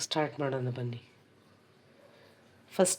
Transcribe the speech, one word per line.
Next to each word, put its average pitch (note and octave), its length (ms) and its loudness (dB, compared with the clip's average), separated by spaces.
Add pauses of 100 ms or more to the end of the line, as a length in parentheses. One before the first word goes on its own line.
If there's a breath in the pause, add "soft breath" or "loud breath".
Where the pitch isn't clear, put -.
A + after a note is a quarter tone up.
ಸ್ಟಾರ್ಟ್ D3+ 360 0
ಮಾಡೋಣ C3 360 0
ಬನ್ನಿ. A#2+ 220 -4 (1800 soft breath)
ಫಸ್ಟ್ F#3 220 4